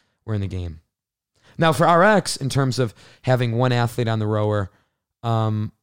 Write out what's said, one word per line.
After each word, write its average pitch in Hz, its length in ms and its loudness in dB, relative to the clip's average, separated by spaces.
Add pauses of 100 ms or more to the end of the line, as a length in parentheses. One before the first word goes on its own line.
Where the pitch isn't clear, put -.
(260)
We're 110 80 -6
in 101 80 -4
the 98 60 -6
game. 87 340 -10 (760)
Now 160 160 4
for 165 140 0
R 170 160 6
X, 208 340 2
in 135 120 -6
terms 131 300 0
of 120 140 -2 (280)
having 123 320 0
one 123 180 0
athlete 120 380 -2
on 110 100 -2
the 107 80 -2
rower, 107 440 0 (520)
um, 110 480 -2 (120)